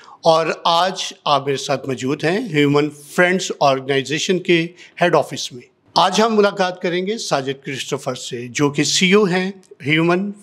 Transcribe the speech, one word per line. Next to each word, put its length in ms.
اور 240
آج 360
آپ 220
میرے 120
ساتھ 300
موجود 360
ہیں 160
ہیومن 360
فرینڈز 720
آرگنائزیشن 800
کے 280
ہیڈ 140
آفس 380
میں۔ 80
آج 260
ہم 140
ملاقات 460
کریں 260
گے 100
ساجد 480
کرسٹوفر 500
سے، 340
جو 200
کہ 140
سی 300
او 100
ہیں 280
ہیومن 460